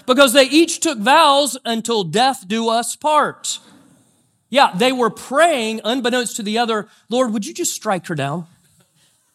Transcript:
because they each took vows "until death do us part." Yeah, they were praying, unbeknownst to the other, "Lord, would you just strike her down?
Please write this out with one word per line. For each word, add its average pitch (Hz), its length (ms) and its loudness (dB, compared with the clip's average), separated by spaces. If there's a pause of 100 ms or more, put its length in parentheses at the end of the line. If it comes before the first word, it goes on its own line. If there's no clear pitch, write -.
because 254 300 4
they 269 100 6
each 311 360 2
took 302 180 -2
vows 277 680 4
"until 226 400 -4
death 214 420 -2
do 226 220 -4
us 226 260 -2
part." 285 680 -2 (920)
Yeah, 247 240 4
they 240 180 2
were 247 160 0
praying, 247 760 0
unbeknownst 247 540 -4
to 233 60 -10
the 214 160 -4
other, 226 300 -2 (200)
"Lord, 247 240 -2
would 214 140 -4
you 339 80 -12
just - 180 -6
strike 196 360 -6
her 175 60 -6
down? 151 340 -6 (880)